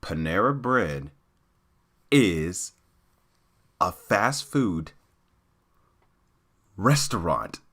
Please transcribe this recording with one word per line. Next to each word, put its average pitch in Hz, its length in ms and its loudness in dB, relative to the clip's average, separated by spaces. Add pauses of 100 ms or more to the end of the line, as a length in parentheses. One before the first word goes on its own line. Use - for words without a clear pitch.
Panera 92 580 -2
Bread 85 500 -2 (1000)
is 90 640 2 (1080)
a 90 120 0
fast 113 520 0
food 95 480 -2 (1800)
restaurant. 92 840 2 (120)